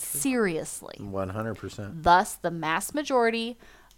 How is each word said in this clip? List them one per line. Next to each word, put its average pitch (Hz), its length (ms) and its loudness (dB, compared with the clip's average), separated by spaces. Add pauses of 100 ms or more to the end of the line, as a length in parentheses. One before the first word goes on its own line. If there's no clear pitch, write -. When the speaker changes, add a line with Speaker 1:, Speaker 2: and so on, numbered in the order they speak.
Speaker 1:
true. - 180 -4
Speaker 2:
Seriously. 214 800 0
Speaker 1:
One 95 300 -4
hundred 107 260 -4
percent. 104 480 -10
Speaker 2:
Thus, 175 320 6
the - 160 -4
mass 165 420 -2
majority 240 640 0 (400)